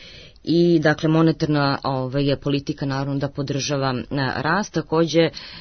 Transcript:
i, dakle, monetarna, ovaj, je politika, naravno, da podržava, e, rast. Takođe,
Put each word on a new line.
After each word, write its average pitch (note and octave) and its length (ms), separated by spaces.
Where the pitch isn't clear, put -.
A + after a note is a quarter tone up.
i, E3+ 340
dakle, D#3 300
monetarna, D3+ 760
ovaj, C3 400
je C#3 120
politika, C#3+ 500
naravno, C#3 280
da C#3 140
podržava, C#3 720
e, - 40
rast. D#3+ 380
Takođe, D#3+ 560